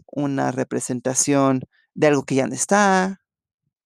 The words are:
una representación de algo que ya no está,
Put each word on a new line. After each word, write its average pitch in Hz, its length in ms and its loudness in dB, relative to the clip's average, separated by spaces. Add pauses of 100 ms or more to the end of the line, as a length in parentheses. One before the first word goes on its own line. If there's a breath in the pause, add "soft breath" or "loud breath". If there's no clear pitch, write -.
una 139 460 -2
representación 131 1040 0 (340)
de 151 140 2
algo 143 160 4
que 135 120 -4
ya 131 120 2
no - 80 -8
está, 190 640 0 (680)